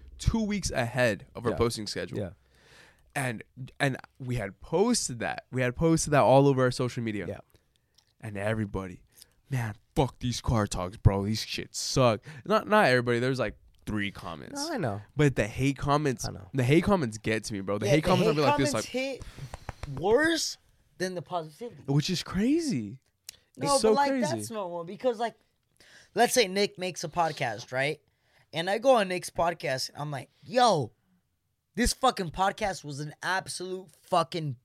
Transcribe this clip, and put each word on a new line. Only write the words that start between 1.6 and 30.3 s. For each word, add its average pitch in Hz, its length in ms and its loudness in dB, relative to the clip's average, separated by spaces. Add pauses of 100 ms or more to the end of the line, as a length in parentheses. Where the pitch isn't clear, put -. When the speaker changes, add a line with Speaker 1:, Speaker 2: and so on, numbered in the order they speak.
Speaker 1:
schedule. - 320 -6
Speaker 2:
Yeah. 98 100 -4 (840)
Speaker 1:
And, 127 280 -6 (360)
and 135 180 0 (220)
we 127 160 -4
had 98 260 -6
posted 185 580 0
that. 80 320 -4
We 127 100 -2
had 123 140 0
posted 165 380 2
that 139 80 8
all 131 260 8
over 131 140 4
our 127 100 4
social 123 320 -4
media. 104 240 -4
Speaker 2:
Yeah. - 120 -8 (840)
Speaker 1:
And 107 160 -10
everybody, 101 640 -2 (480)
"Man, 120 240 -4 (220)
fuck 139 240 0
these 123 220 -4
car 110 260 2
talks, 92 300 -6
bro. 98 280 4
These 110 180 -2
shit - 320 -10
suck." 120 460 2 (240)
Not, - 220 0
not 208 200 6
everybody. 123 320 4
There's, 127 200 -2
like, 107 160 -4 (300)
three 101 260 -2
comments. 80 440 -12 (140)
Speaker 2:
No, 339 60 -6
I - 20 -4
know. 104 240 -2 (140)
Speaker 1:
But 143 200 4
the 107 120 0
hate 131 300 -2
comments, 143 500 0
Speaker 2:
I 110 40 -8
know. 90 220 -16
Speaker 1:
the 135 100 2
hate 147 200 6
comments 165 340 2
get 110 280 -2
to - 80 -10
me, 98 80 -4
bro. 98 180 -2
The 110 80 -4
Speaker 3:
Yeah, - 60 4
Speaker 1:
hate 151 100 4
Speaker 3:
the 156 60 0
Speaker 1:
comments 180 140 4
Speaker 3:
hate - 60 4
Speaker 1:
will - 60 2
be 151 60 2
like 139 160 4
this, 139 140 2
Speaker 3:
comments 110 220 -4
Speaker 1:
like, - 0 -
Speaker 3:
hit 262 300 -4 (760)
worse 294 580 2 (400)
than 185 180 -4
the 175 60 -8
positivity. 165 640 -10
Speaker 1:
which 143 220 2
is 185 140 -2
crazy. 196 760 0 (600)
Speaker 3:
No, - 160 0
Speaker 1:
It's - 80 4
so 220 80 4
Speaker 3:
but, 214 60 6
like, 285 160 2
Speaker 1:
crazy. 269 240 0
Speaker 3:
that's 107 160 -8
normal 175 320 -8
because, 208 360 -4
like, 233 160 -4 (800)
let's 196 200 4
say 233 140 4
Nick 196 300 0
makes 185 260 -6
a 170 60 -6
podcast, 147 640 -2
right? 139 280 -2 (540)
And 165 160 -2
I 202 80 0
go 262 180 6
on 208 140 4
Nick's 180 200 -4
podcast, 165 600 -2
and - 120 -20
I'm 147 100 -8
like, 135 180 -10 (140)